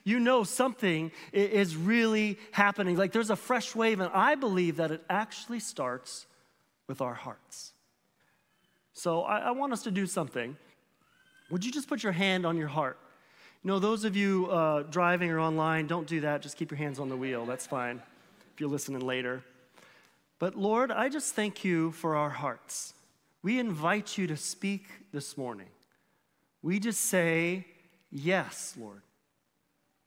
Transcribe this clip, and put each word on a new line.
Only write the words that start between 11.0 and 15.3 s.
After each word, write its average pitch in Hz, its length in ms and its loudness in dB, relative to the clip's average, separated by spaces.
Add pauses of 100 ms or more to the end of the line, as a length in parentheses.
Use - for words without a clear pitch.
Would 180 140 -2
you 247 80 -4
just 285 160 -6
put 269 140 -4
your 208 100 0
hand 185 340 2
on 165 100 0
your 156 120 -2
heart? 139 300 -2 (640)
You 185 60 -4
know, 196 100 2
those 214 260 2
of 196 120 0
you, 196 300 4
uh, 160 380 2
driving 175 460 2